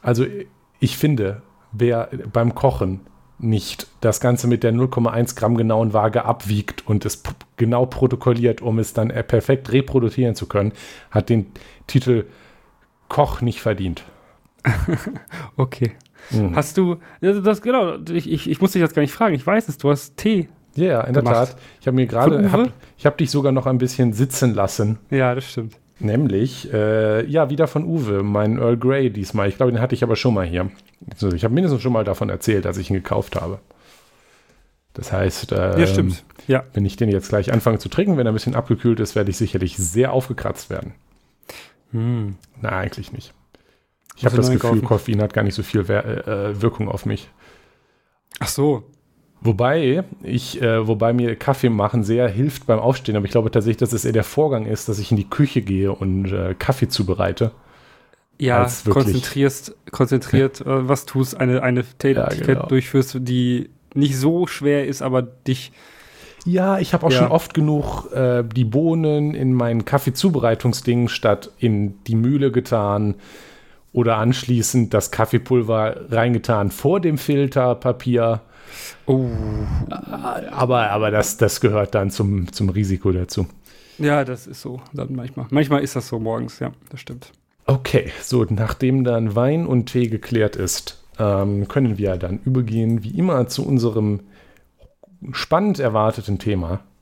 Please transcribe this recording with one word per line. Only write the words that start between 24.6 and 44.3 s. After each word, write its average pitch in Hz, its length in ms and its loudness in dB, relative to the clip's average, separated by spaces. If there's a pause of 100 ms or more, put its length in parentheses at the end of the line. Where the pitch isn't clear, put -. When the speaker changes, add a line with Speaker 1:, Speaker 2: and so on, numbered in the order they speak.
Speaker 2:
Ja, 127 260 2
das 131 100 -6
stimmt. 113 320 -10 (220)
Speaker 1:
Nämlich, 113 720 0
äh, 107 520 2
ja, 147 240 0
wieder 151 180 2
von 151 180 -2
Uwe, 117 380 -2
mein 104 340 2
Earl 120 200 2
Grey 127 340 2
diesmal. 101 380 -2
Ich - 80 -8
glaube, 127 160 2
den 113 80 0
hatte 123 140 0
ich - 80 0
aber 117 120 2
schon 120 180 0
mal 95 120 0
hier. 87 260 -4 (400)
Also, 98 220 -2
ich 85 100 -2
hab 113 80 0
mindestens 143 300 2
schon 123 120 0
mal 110 120 2
davon 101 240 -2
erzählt, 98 360 0
dass 90 120 -4
ich 95 120 -8
ihn 98 60 2
gekauft 104 440 -4
habe. 92 200 -8 (1300)
Das - 180 -10
heißt, 95 400 -2
Speaker 2:
Ja, 92 260 0
Speaker 1:
ähm, 165 100 4
Speaker 2:
stimmt. 92 360 0 (240)
Ja. 131 160 2 (100)
Speaker 1:
wenn 101 120 0
ich 98 120 -2
den 113 120 2
jetzt 98 200 0
gleich 101 240 0
anfange 113 260 2
zu - 100 -8
trinken, 190 280 0
wenn 123 100 2
er 110 40 2
ein 110 40 0
bisschen 110 200 -2
abgekühlt 117 440 0
ist, 107 160 -2
werde 101 140 0
ich 95 80 -4
sicherlich 92 400 -2
sehr 101 360 0
aufgekratzt - 560 -4
werden. - 240 -10 (1000)
Speaker 2:
Hm. 113 440 -2 (260)
Speaker 1:
Na, 113 80 -4
eigentlich 95 420 -6
nicht. - 220 -16 (800)
Ich - 80 -12
Speaker 2:
Musst - 20 2
Speaker 1:
hab 120 80 4